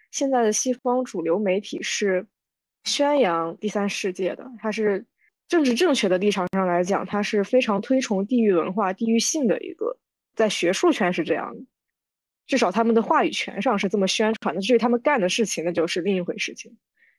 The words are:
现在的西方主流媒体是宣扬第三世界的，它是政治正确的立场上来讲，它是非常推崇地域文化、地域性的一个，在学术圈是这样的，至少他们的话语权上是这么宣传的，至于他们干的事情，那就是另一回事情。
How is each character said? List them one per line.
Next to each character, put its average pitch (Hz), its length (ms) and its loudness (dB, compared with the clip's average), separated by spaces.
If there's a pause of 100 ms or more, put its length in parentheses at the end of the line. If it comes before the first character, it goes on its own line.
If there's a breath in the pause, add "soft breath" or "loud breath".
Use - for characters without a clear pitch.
(100)
现 - 200 -2
在 254 120 2
的 214 100 2
西 254 220 -2
方 254 300 -2
主 196 180 -6
流 165 160 0
媒 196 220 0
体 - 200 -10
是 196 460 -2 (580)
宣 285 360 2
扬 165 380 0
第 214 100 -2
三 202 200 -2
世 196 240 -4
界 180 220 -4
的， - 240 -16
它 214 140 -4
是 208 340 -2 (400)
政 339 160 2
治 254 100 2
正 294 220 2
确 220 140 2
的 185 100 4
立 202 140 2
场 185 200 -2
上 190 140 0
来 175 160 2
讲， 180 240 -2
它 208 160 -2
是 202 220 0
非 254 160 2
常 220 200 0
推 262 200 0
崇 202 260 -2
地 247 140 2
域 214 120 4
文 175 200 2
化、 190 200 -2
地 226 140 -6
域 226 120 2
性 277 280 0
的 185 140 2
一 - 140 -12
个， - 220 -4 (380)
在 220 140 2
学 180 240 0
术 349 180 2
圈 190 220 2
是 175 100 -2
这 165 120 -2
样 - 220 -6
的， - 80 -16 (840)
至 269 100 2
少 208 140 2
他 214 100 2
们 226 100 2
的 226 80 4
话 254 240 2
语 170 60 0
权 - 320 -8
上 220 160 2
是 196 100 -2
这 214 80 -2
么 190 120 2
宣 220 260 0
传 190 180 -4
的， 170 80 -4
至 208 140 2
于 233 40 6
他 233 100 0
们 240 120 2
干 285 200 2
的 180 80 2
事 202 180 -2
情， 160 180 -6
那 170 60 -2
就 170 160 0
是 175 140 -4
另 190 160 0
一 185 40 -2
回 175 160 -6
事 - 180 -6
情。 - 220 -20 (420 soft breath)